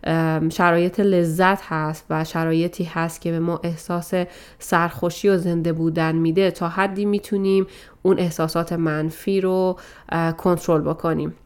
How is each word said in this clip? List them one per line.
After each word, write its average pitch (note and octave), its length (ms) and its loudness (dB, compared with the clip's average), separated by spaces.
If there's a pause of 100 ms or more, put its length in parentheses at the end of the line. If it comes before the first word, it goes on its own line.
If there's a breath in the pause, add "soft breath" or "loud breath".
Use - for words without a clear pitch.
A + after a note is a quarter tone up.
ام، D#3+ 440 0
شرایط F3 520 2
لذت F#3 640 4
هست D#3 480 -6
و D#3+ 140 -2
شرایطی E3 600 -2
هست E3 360 -6
که F3 100 -4
به E3 80 -2
ما E3+ 260 -2
احساس F3 500 -4 (440 loud breath)
سرخوشی E3+ 720 0
و G3 80 4
زنده E3+ 360 0
بودن D#3+ 440 0
می‌ده، E3 340 2
تا F3 180 -4
حدی F#3+ 360 -2
می‌تونیم G3 640 2 (360 loud breath)
اون F#3 160 4
احساسات E3 540 -2
منفی D#3+ 680 -2
رو، F#3 360 0 (320 loud breath)
اه، E3 280 0
کنترل E3+ 440 2
بکنیم. D#3 540 -2 (120)